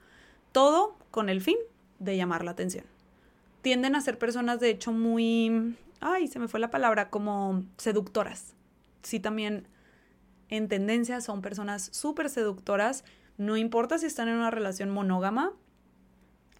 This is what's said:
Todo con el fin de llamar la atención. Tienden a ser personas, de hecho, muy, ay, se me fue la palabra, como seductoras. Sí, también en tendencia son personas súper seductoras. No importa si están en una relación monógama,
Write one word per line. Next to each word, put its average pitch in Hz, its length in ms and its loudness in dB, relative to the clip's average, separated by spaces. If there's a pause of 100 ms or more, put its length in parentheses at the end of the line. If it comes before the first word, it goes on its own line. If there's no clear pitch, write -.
(520)
Todo 311 460 6 (140)
con 214 180 -2
el 190 120 0
fin 330 160 2 (420)
de 196 160 -2
llamar 180 280 0
la 175 80 -6
atención. 180 340 -6 (760)
Tienden 262 340 2
a 277 60 2
ser 254 160 -2
personas, 240 420 0
de 240 100 4
hecho, 226 240 -2
muy, 226 800 2 (240)
ay, 349 280 0
se 262 120 -10
me 233 80 -4
fue 220 140 -4
la 233 100 -2
palabra, 233 380 2
como 196 560 -2 (120)
seductoras. - 800 -4 (480)
Sí, 226 160 -4
también 214 480 -4 (800)
en 214 220 -2
tendencia 226 500 0
son 208 220 -6
personas 202 500 -6
súper 302 380 -4
seductoras. 208 720 0 (340)
No 208 200 0
importa 233 400 2
si 320 80 -2
están 240 240 -2
en 233 60 0
una 233 160 2
relación 196 400 -4
monógama, 196 600 2 (1080)